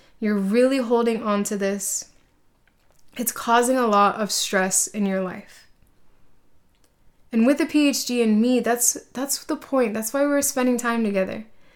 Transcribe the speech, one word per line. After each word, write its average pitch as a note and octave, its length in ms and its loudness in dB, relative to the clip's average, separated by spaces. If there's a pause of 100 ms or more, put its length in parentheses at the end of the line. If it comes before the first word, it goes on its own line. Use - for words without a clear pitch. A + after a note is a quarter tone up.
(200)
You're G#3 180 0
really A#3+ 400 2
holding A#3 460 0
on G#3 220 -2
to G#3 120 -6
this. G3 520 -4 (1080)
It's A3+ 140 -6
causing A#3+ 460 2
a B3 100 2
lot G3+ 280 4
of G#3 160 -4
stress - 560 0
in G#3+ 180 -4
your F#3+ 160 -2
life." - 460 -12 (1600)
And A3+ 140 4
with C#4 120 4
the D#4+ 80 0
P D4 240 2
H C#4 160 -4
D B3 160 -2
and G#3+ 180 2
me, B3 200 4
that's, A#3 340 0 (200)
that's C#4 300 -6
the D#4 120 -4
point. B3 380 -2
That's A3 200 -6
why C#4 120 2
we're C#4+ 160 0
spending B3+ 360 0
time A#3 260 -2
together, G3+ 420 -4 (300)